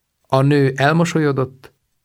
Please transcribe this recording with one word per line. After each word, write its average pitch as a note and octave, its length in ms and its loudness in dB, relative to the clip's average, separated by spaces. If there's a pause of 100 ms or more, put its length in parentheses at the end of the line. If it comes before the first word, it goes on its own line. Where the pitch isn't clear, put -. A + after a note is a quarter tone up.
(280)
A C3+ 140 0
nő C#3 340 2
elmosolyodott, D3 1000 -2 (320)